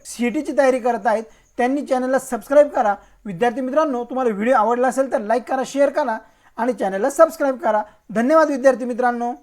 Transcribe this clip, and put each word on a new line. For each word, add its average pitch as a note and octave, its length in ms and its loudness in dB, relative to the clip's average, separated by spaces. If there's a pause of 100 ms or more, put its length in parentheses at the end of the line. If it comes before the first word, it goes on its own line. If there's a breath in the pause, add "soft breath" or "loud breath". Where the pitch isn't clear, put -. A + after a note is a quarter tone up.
सीईटीची C4+ 540 -4
तयारी C4 200 4
करत A#3 280 -2
आहेत A3 180 0 (340 soft breath)
त्यांनी C4 240 0
चॅनलला B3+ 360 0
सबस्क्राईब C#4+ 500 2
करा. A3+ 260 0 (300 soft breath)
विद्यार्थी A3 360 -2
मित्रांनो, C4 440 -2
तुम्हाला B3 300 -2
व्हिडिओ A3 200 2
आवडला A#3+ 340 2
असेल B3+ 240 -2
तर C4+ 80 0
लाईक A3 280 -2
करा, C4 180 -2
शेअर C#4 240 0
करा A#3+ 280 -2 (380 soft breath)
आणि A#3+ 160 -2
चॅनलला G3 380 -2
सबस्क्राईब C#4+ 460 2
करा. G#3+ 260 0 (280 soft breath)
धन्यवाद D4 400 2
विद्यार्थी B3+ 340 2
मित्रांनो. A#3+ 480 -2 (100)